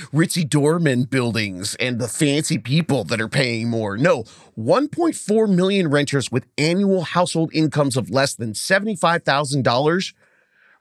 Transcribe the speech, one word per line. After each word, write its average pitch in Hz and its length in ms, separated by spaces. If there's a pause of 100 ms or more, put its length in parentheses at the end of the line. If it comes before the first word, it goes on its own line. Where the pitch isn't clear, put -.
(140)
ritzy 160 360
doorman 147 560
buildings 107 680
and 123 220
the 117 120
fancy 151 480
people 131 480
that 107 160
are 110 80
paying 117 400
more. 110 260
No, 139 300 (300)
one 175 340
point 330 260
four 220 320
million 190 400
renters 143 420
with 127 160 (120)
annual 185 460
household 170 500
incomes 147 420
of 107 140
less 131 240
than 113 220
seventy-five 190 680
thousand 139 400
dollars 151 500 (680)